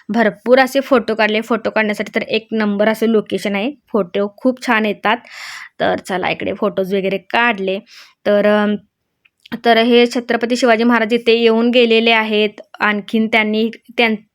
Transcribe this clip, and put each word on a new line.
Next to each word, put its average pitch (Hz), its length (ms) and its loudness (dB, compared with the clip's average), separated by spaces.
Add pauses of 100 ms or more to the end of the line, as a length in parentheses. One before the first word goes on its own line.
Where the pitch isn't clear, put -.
भरपूर 220 500 2
असे 262 200 0
फोटो 240 360 0
काढले. 214 260 0
फोटो 220 280 -4
काढण्यासाठी 214 460 -4
तर 220 60 0
एक 214 300 -4
नंबर 208 360 0
असं 220 200 0
लोकेशन 208 480 -2
आहे, 214 160 -4 (200)
फोटो 202 460 -2
खूप 254 280 -2
छान 220 200 2
येतात. 208 320 -2 (640)
तर 185 160 0
चला 190 340 -6
इकडे 185 240 -6
फोटोज 190 420 -4
वगैरे 190 220 -2
काढले. 196 640 -2 (460)
तर, 202 200 2
अम, 208 300 2 (880)
तर 233 120 4
हे 240 280 4
छत्रपती 240 500 -2
शिवाजी 233 280 2
महाराज 233 300 2
इथे 233 200 2
येऊन 226 360 2
गेलेले 233 420 4
आहेत. 214 500 0 (180)
आणखीन 208 480 -2
त्यांनी 220 420 0 (280)
त्यां-, 226 180 2 (200)